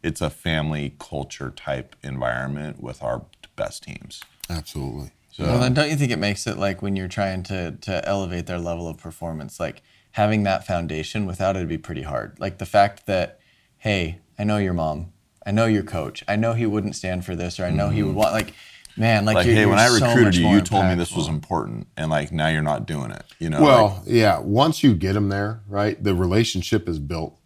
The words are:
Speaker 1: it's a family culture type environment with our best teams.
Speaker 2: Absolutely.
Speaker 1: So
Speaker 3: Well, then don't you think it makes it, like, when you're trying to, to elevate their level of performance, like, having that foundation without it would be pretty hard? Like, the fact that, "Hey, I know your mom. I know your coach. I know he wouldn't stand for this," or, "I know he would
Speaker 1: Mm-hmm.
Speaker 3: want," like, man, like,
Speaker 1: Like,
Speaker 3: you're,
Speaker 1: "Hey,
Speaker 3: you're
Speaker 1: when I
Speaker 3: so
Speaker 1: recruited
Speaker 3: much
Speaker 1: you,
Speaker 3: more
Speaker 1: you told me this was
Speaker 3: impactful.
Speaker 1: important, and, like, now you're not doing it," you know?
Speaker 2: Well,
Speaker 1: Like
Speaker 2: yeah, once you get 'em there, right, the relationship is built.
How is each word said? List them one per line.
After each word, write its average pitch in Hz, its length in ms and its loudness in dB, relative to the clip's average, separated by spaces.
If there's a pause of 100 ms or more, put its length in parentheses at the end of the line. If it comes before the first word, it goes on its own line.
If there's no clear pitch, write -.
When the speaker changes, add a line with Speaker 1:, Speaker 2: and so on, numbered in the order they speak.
Speaker 1:
it's 82 160 -4
a 78 100 -2
family 76 680 -4
culture 69 560 -10
type 65 480 -10
environment 67 800 -6
with 64 180 -14
our 58 220 -6 (320)
best - 280 -10
teams. - 380 -18 (280)
Speaker 2:
Absolutely. 71 640 -8 (200)
Speaker 1:
So - 140 -8
Speaker 3:
Well, 120 140 2
then 127 140 2
don't 147 160 2
you 156 60 0
think 143 160 2
it 87 80 -2
makes 101 260 -2
it, 113 140 -4
like, 95 240 -2
when 98 120 -2
you're 92 120 -4
trying 95 360 -4
to, 90 280 -6 (100)
to 92 260 -4
elevate 87 380 -2
their 87 140 -6
level 85 280 -6
of 82 120 -10
performance, 80 600 -12
like, 80 220 -8 (300)
having 107 320 0
that 98 240 -2
foundation 82 580 -4
without 95 300 -2
it 95 40 -4
would 87 100 -4
be 80 100 -6
pretty 73 240 -10
hard? 60 360 -8
Like, - 200 -8
the - 80 -8
fact 104 400 0
that, 95 320 -4 (400)
"Hey, 92 400 -2 (180)
I 104 60 -6
know 104 140 0
your 95 160 0
mom. 80 380 -4 (320)
I 101 60 -6
know 110 160 4
your 107 160 2
coach. 76 460 -8
I 101 80 0
know 117 180 0
he 117 140 0
wouldn't 104 280 -2
stand 92 300 -6
for 90 100 -6
this," 87 240 -6
or, 92 60 -4
"I 85 60 -2
know 101 180 0
he 104 140 0
would 98 60 0
Speaker 1:
Mm-hmm. 95 100 -2
Speaker 3:
want," 92 140 2
like, 107 200 -4 (420)
man, 110 300 2
like, 107 120 4
Speaker 1:
Like, 90 100 4
Speaker 3:
you're, 110 80 6
Speaker 1:
"Hey, 110 60 8
Speaker 3:
you're 104 100 6
Speaker 1:
when 98 80 8
I 117 80 10
Speaker 3:
so 120 180 6
Speaker 1:
recruited 120 200 6
Speaker 3:
much 95 120 4
Speaker 1:
you, 85 60 4
Speaker 3:
more 87 140 6
Speaker 1:
you 98 40 8
told 95 240 2
me 92 80 4
this 87 220 -2
was 82 100 -2
Speaker 3:
impactful. 76 40 -6
Speaker 1:
important, 67 580 -4 (100)
and, 78 140 -4
like, 73 200 -2
now 78 180 0
you're 78 120 0
not 71 240 -2
doing 71 240 -6
it," 50 140 -14 (160)
you 82 100 -4
know? 78 100 -2
Speaker 2:
Well, 110 460 6
Speaker 1:
Like - 80 -2
Speaker 2:
yeah, 107 240 6
once 131 460 2
you 131 100 8
get 95 220 0
'em 101 140 0
there, 101 380 -4
right, 101 360 -2
the 101 100 2
relationship 92 720 0
is 80 120 -4
built. 80 460 -8